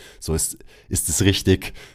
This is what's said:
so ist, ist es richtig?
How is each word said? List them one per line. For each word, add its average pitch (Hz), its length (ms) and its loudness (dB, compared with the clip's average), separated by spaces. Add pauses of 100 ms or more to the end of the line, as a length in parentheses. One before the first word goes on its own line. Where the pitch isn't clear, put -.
(200)
so 80 140 -4
ist, - 240 -4 (320)
ist - 180 -2
es - 140 0
richtig? 95 500 2 (220)